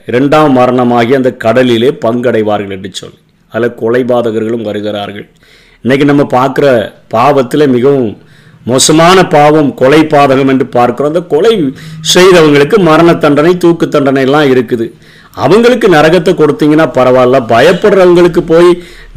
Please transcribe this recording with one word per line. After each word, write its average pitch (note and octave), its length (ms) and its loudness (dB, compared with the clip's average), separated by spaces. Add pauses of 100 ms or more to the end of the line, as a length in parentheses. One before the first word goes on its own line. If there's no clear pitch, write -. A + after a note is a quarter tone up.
இரண்டாம் C#3 520 0
மரணமாகிய B2 580 0
அந்த B2+ 160 0
கடலிலே A#2+ 580 0
பங்கடைவார்கள் A2 800 -4
என்று G2 220 -12
சொல்லி, - 260 -18 (300)
அதுல A#2 320 -4
கொலைபாதகர்களும் A#2 840 -2
வருகிறார்கள். G#2 680 -8 (520)
இன்னைக்கு C3+ 240 0
நம்ம C#3+ 180 2
பார்க்கிற C3+ 420 -2 (480)
பாவத்துல C#3 520 0
மிகவும் B2+ 520 -2 (460)
மோசமான E3+ 640 2
பாவம் D3 460 2
கொலை C#3+ 260 2
பாதகம் C#3 480 2
என்று C3 180 0
பார்க்கிறோம். B2 480 -2
அந்த D#3+ 120 -4
கொலை E3+ 460 0 (420)
செய்தவங்களுக்கு E3 640 2
மரண E3 360 2
தண்டனை, D3+ 420 0
தூக்கு E3 320 0
தண்டனை C3+ 340 -2
எல்லாம் C#3 320 0
இருக்குது. A#2 380 -4 (420)
அவங்களுக்கு A3 540 0
நரகத்தை E3 460 2
கொடுத்தீங்கன்னா D3+ 580 0
பரவாயில்ல, B2+ 560 2
பயப்படுறவங்களுக்கு F3 920 2
போய் F3 420 2 (340)